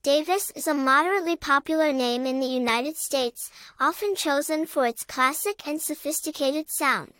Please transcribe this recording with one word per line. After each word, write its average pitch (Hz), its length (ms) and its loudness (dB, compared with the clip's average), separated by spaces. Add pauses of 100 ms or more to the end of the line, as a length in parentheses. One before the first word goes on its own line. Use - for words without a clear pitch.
Davis 302 520 0
is 311 120 -6
a 311 60 2
moderately 320 640 2
popular 294 560 2
name 254 320 0
in 262 160 0
the 254 60 0
United 254 500 0
States, - 520 -4 (300)
often 349 340 0
chosen 311 520 0
for 285 200 0
its - 200 -2
classic 294 600 -2
and 302 160 -4
sophisticated 302 880 -2
sound. 247 500 -2